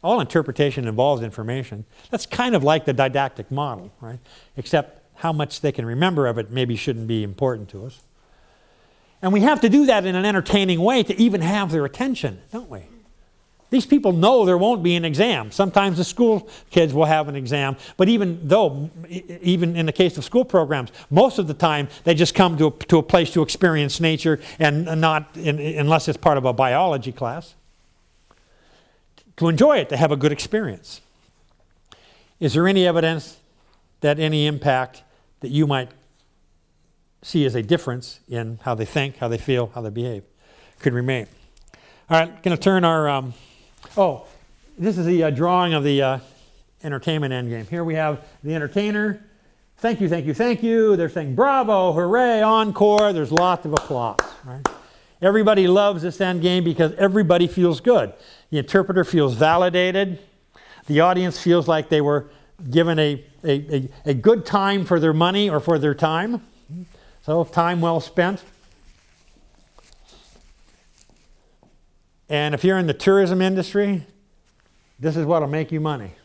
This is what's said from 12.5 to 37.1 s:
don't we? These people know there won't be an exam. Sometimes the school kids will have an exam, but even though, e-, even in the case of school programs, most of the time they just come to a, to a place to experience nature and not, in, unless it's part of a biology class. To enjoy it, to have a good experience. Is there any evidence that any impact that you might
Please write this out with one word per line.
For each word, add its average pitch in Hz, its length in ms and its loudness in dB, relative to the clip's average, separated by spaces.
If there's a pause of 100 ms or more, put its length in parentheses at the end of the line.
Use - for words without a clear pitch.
don't 220 180 -12
we? 101 120 -16 (840)
These 254 180 0
people 277 260 2
know 208 320 4
there 180 140 4
won't 208 240 2
be 175 140 2
an 170 80 -2
exam. 151 480 0
Sometimes 196 460 0
the 180 60 0
school 226 440 0 (220)
kids 160 220 4
will 151 120 2
have 156 240 0
an 143 80 -8
exam, 135 400 -4 (200)
but 190 120 4
even 180 400 -2
though, 156 420 2 (180)
e-, 175 140 -14 (200)
even 170 340 0
in 165 100 0
the 156 60 -2
case 175 260 0
of 139 60 -8
school 247 200 2
programs, 151 460 0 (180)
most 233 300 4
of 165 80 -2
the 151 80 -6
time 147 320 0 (160)
they 165 120 2
just 160 200 2
come 175 220 4
to 156 100 4
a, 147 40 4 (160)
to 165 120 4
a 156 40 2
place 170 300 2
to 170 100 2
experience 156 580 0
nature 160 400 0 (180)
and 160 420 0
not, 156 360 0
in, 151 240 -4
unless 151 480 0
it's 151 100 -4
part 151 180 2
of 127 80 -2
a 127 80 0
biology 131 600 0
class. 131 420 -10 (1900)
To 165 80 2
enjoy 247 300 4
it, 151 100 -2
to 139 80 -4
have 151 160 4
a 147 40 0
good 147 160 2
experience. 165 680 -8 (1400)
Is 151 120 0
there 170 160 2
any 190 180 4
evidence 165 520 -2 (640)
that 147 160 2
any 156 280 0
impact 131 560 -2 (380)
that 135 80 -10
you 151 180 0
might 131 220 -2 (1300)